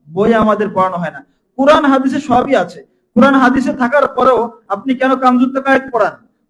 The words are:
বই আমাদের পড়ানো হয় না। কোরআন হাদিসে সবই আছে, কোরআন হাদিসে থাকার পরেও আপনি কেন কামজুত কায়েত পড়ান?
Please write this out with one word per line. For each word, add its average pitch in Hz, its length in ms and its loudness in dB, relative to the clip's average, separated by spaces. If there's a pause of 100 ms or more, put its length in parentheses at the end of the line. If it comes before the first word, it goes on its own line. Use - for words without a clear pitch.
(140)
বই 214 200 2
আমাদের 214 360 0
পড়ানো 180 280 -2
হয় 165 140 -6
না। - 100 -18 (360)
কোরআন 294 280 2
হাদিসে 269 340 0
সবই 247 360 0
আছে, 175 240 -4 (360)
কোরআন 269 200 4
হাদিসে 254 380 0
থাকার 254 340 0
পরেও 254 320 0 (280)
আপনি 202 280 -4
কেন 262 200 0
কামজুত 262 440 0
কায়েত 269 320 0
পড়ান? 208 220 -2 (360)